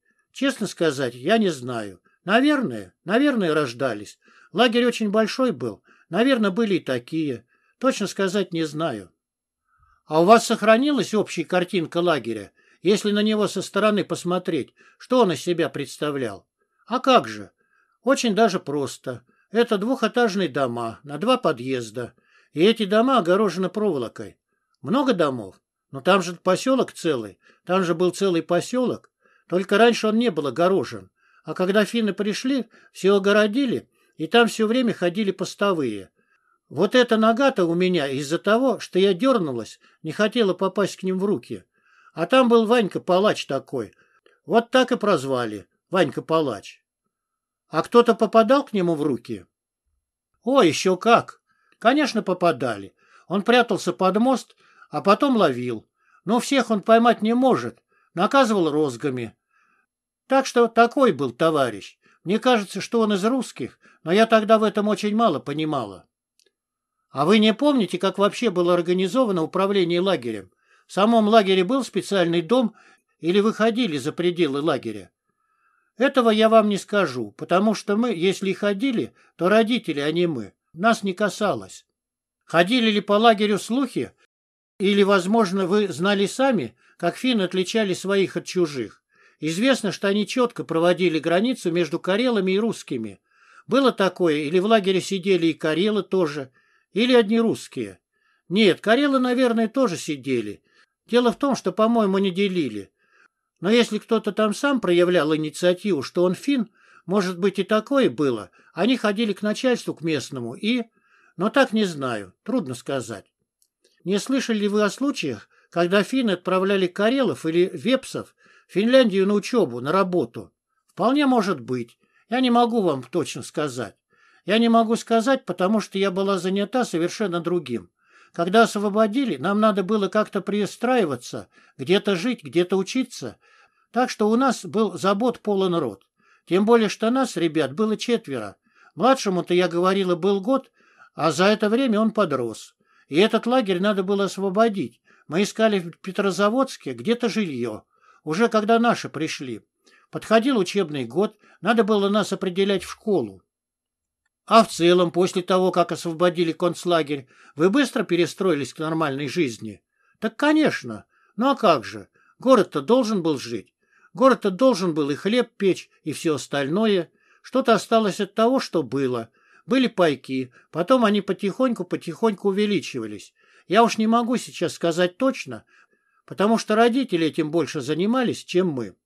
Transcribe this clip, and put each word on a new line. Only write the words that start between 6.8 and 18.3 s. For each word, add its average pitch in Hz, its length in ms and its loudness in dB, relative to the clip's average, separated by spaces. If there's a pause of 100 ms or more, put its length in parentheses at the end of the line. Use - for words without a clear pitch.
такие. 135 640 -6 (340)
Точно 247 300 -2
сказать 196 440 -4
не 165 120 -2
знаю. 143 480 -8 (920)
А 156 140 0
у 170 40 6
вас 220 220 6
сохранилась 226 680 2
общая 175 300 -2
картинка 175 540 -2
лагеря? 117 540 -2 (300)
Если 208 280 2
на 208 120 0
него 214 260 0
со 190 120 -6
стороны 202 440 0
посмотреть, 175 680 -4 (260)
что 254 220 0
он 190 120 4
из 139 80 -6
себя 165 280 -2
представлял? 135 760 -8 (400)
А 247 140 -4
как 233 260 4
же? 107 240 -14 (520)
Очень 240 320 0